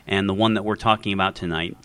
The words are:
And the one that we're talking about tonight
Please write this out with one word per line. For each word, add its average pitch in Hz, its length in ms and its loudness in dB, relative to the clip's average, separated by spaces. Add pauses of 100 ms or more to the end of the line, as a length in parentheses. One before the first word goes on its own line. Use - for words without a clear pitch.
And 98 240 0
the 95 40 2
one 110 200 2
that 101 100 0
we're 107 120 -2
talking 107 380 0
about 98 220 0
tonight 85 500 -4